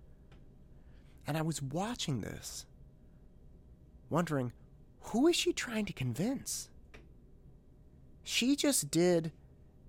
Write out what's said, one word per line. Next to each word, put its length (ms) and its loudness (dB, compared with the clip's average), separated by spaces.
And 120 -2
I 40 0
was 200 -2
watching 580 -2
this, 460 -8
wondering, 420 0
who 280 2
is 80 6
she 180 2
trying 320 -2
to 80 -6
convince? 760 -4
She 320 2
just 360 2
did 400 6